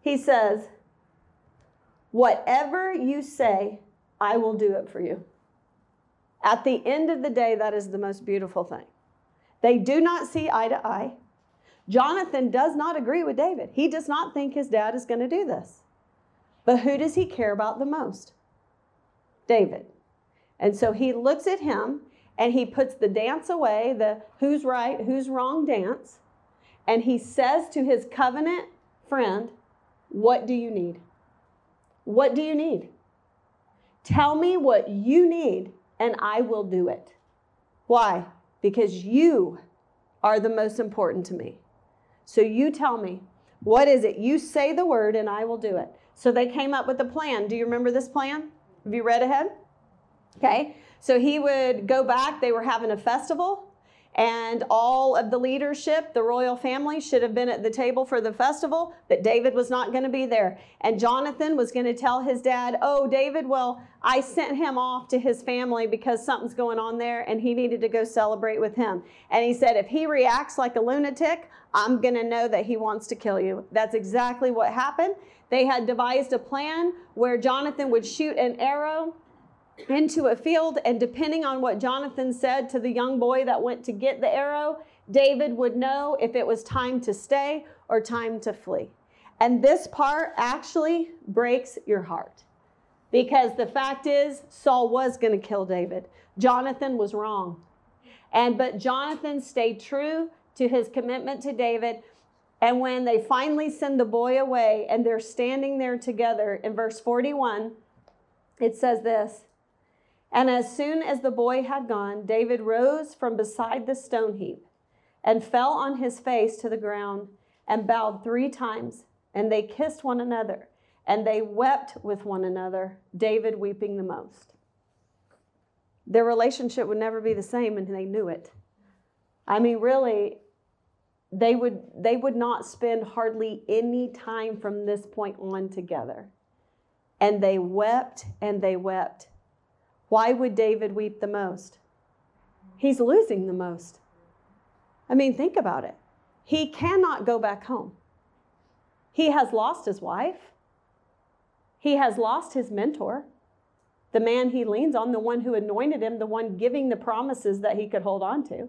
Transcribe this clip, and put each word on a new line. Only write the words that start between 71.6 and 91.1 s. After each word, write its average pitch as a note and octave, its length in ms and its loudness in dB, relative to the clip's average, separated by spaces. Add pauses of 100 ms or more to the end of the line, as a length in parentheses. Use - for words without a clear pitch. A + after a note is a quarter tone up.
I'm A3 280 2
gonna B3 220 2
know A#3 260 0
that G#3 160 2
he A#3 100 -2
wants G#3+ 320 -4
to A#3 80 -4
kill G3 240 -2
you." F#3+ 320 -2
That's A3 240 0
exactly B3 560 0
what A3+ 220 2
happened. D4 420 0 (340)
They B3+ 180 4
had A#3+ 200 0
devised B3+ 460 0
a A#3+ 60 0
plan D#4+ 560 -4 (180)
where A#3+ 240 0
Jonathan C#4 540 0
would A3+ 140 2
shoot D4+ 300 -4
an A#3+ 240 0
arrow D4+ 540 -2 (760)
into D4+ 400 2
a A#3 80 4
field, D#4+ 500 0
and A#3+ 140 2
depending D4+ 440 -2
on C4+ 160 -2
what A#3 200 -2
Jonathan C4 540 -4
said C4 360 -2
to B3+ 100 -2
the A#3+ 120 -2
young B3 260 0
boy B3+ 280 2
that A#3+ 180 0
went B3 200 -4
to B3+ 80 -8
get A3 300 -2
the C4 80 2
arrow, D4 480 -2 (320)
David C4+ 480 4
would A#3+ 180 0
know C#4 440 0
if A#3 160 0
it A#3+ 100 0
was A3+ 180 0
time B3+ 380 -2
to A3+ 120 -2
stay C#4 520 -2 (240)
or A3+ 100 2
time A3+ 420 -6
to G#3+ 120 -4
flee. - 380 -8 (480)
And A#3+ 240 4
this E4 240 6
part D4 500 0
actually D#4+ 720 0 (140)